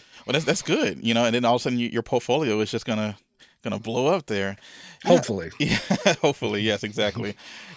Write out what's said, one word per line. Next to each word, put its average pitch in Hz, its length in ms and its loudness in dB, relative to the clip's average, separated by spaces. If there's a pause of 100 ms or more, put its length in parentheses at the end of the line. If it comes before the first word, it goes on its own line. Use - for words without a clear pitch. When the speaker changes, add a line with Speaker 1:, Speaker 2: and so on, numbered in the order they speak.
(260)
Speaker 1:
Well, 123 80 -4
that's, 151 100 0
that's 160 180 0
good. 156 400 0
You 113 120 2
know, 117 100 4
and 113 100 2
then 123 120 2
all 120 100 4
of 120 60 0
a - 20 -10
sudden 123 160 0
you, 120 80 -2
your 113 160 -2
portfolio 123 560 0
is 107 100 0
just - 160 -4
gonna, 107 300 -2 (480)
gonna 104 160 -4
blow 120 280 -2
up 170 180 2
there. 98 320 -2 (480)
Yeah. 175 60 6
Speaker 2:
Hopefully. 120 440 2
Speaker 1:
<laughs> - 40 -8
Yeah, 151 180 2 (440)
hopefully. 110 420 0
Yes, 107 200 0
exactly. 104 520 -2 (420)